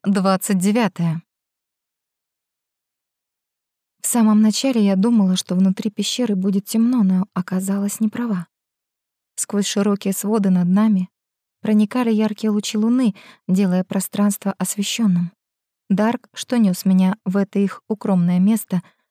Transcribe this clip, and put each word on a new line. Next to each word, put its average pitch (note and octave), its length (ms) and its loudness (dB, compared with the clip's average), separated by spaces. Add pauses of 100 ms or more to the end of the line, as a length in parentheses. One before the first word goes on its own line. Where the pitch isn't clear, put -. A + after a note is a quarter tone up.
двадцать F#3+ 560 0
девятая. F3 640 0 (2750)
В - 60 -6
самом G#3+ 340 4
начале A3 420 2
я G3 120 2
думала, G3 400 2
что - 180 -6
внутри F#3+ 340 0
пещеры G#3 460 -4
будет F#3+ 300 -2
темно, A#3 400 0
но F#3 280 2
оказалась F#3+ 680 -4
не G#3+ 80 0
права. A3 400 -6 (880)
Сквозь - 320 -4
широкие G3+ 460 -2
своды G3+ 360 -2
над F3+ 160 2
нами F#3+ 440 2 (500)
проникали G#3+ 500 0
яркие G#3+ 400 -2
лучи G#3 260 -4
луны, A#3 380 0 (320)
делая F#3 380 2
пространство G3+ 720 -2
освещенным. F#3 720 -2 (580)
Дарк, G#3+ 460 -2
что - 240 -4
нес G3 260 0
меня F#3 400 2
в F#3+ 120 -4
это G3 240 -2
их G3 260 -4
укромное F3+ 540 0
место, F#3+ 420 0 (280)